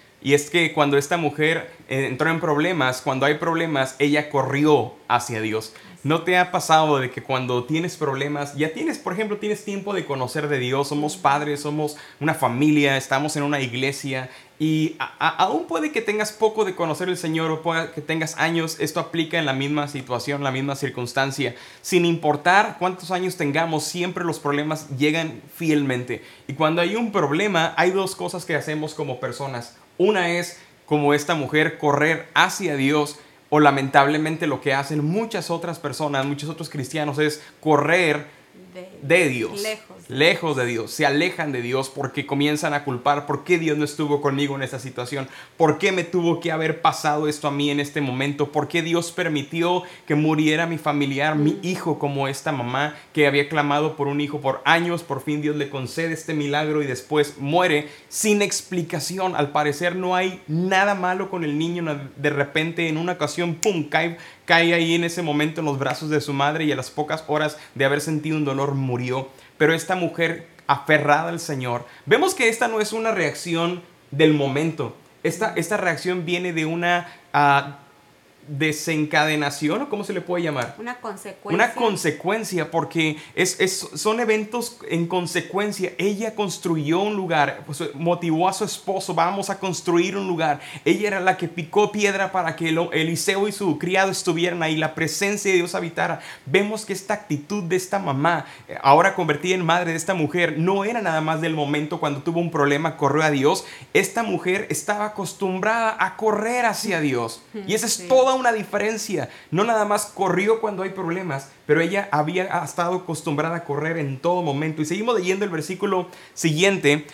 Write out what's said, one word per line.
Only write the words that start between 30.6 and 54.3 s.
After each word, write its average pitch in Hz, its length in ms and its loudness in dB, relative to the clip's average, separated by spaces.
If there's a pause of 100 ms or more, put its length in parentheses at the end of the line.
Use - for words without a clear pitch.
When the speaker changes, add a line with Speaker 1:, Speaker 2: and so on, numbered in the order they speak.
Speaker 1:
como 147 260 4
esta 147 220 2
mujer, 151 420 0
correr 143 560 2
hacia 175 440 2
Dios, 143 420 0 (340)
o 151 60 6
lamentablemente 147 880 4
lo 131 140 -2
que 139 120 0
hacen 143 320 0
muchas 202 460 -2
otras 170 300 -6
personas, 139 440 -2
muchos 143 240 -4
otros 160 220 -10
cristianos, 147 480 -4
es 151 240 0 (180)
correr 151 800 2 (360)
Speaker 2:
De, - 140 -18 (140)
Speaker 1:
de 165 260 4
Dios, 110 340 -4
Speaker 2:
lejos - 460 -10
de 127 80 -10
Speaker 1:
lejos 160 380 2
Speaker 2:
Dios. - 20 -4
Speaker 1:
de 120 160 0
Dios. 113 200 -4
Se 156 140 -2
alejan 156 440 0
de 127 100 -4
Dios 127 300 -2
porque 139 360 -6
comienzan 147 480 0
a 143 100 -2
culpar, 143 420 0
"¿Por 139 160 -4
qué 175 160 2
Dios 156 180 0
no 151 80 0
estuvo 147 360 0
conmigo 139 340 0
en 139 80 -4
esta 127 160 -6
situación? 127 500 -8 (280)
¿Por 151 220 4
qué 196 120 2
me 180 140 0
tuvo 170 340 0
que 165 140 -4
haber 156 280 -2
pasado 151 460 0
esto 147 220 -2
a - 20 0
mí 143 200 0
en 143 100 0
este 143 200 -4
momento? 139 520 -2
¿Por 147 160 0
qué 170 140 0
Dios 165 280 0
permitió 165 720 0 (240)
que 160 80 2
muriera 156 540 4
mi 165 100 -4
familiar, 143 560 0
mi 151 200 4
Speaker 2:
Mm. 196 80 -8
Speaker 1:
hijo?", 175 360 -2
como 139 300 -2
esta 139 240 -4
mamá 135 420 -2 (180)
que 151 140 6
había 143 220 4
clamado 147 480 2
por 143 100 0
un 143 140 0
hijo 147 200 -4